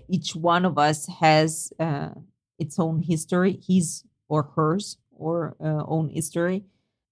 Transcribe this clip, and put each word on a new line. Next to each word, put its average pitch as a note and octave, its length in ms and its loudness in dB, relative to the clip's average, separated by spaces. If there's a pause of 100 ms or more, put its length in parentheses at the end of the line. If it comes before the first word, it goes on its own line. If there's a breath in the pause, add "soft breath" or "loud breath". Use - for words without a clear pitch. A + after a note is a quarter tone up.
each F3 260 -4
one E3+ 300 2
of F3 120 0
us D3+ 300 2
has, D#3 720 2
uh, D#3 300 -4 (480)
its D#3 220 -6
own D#3+ 220 0
history, F3+ 640 0
his F3+ 360 2 (260)
or D3+ 140 2 (120)
hers D#3+ 420 0 (140)
or, D#3+ 520 -6
uh, D#3 220 -2
own D#3+ 240 0
history. F3 540 -2 (480)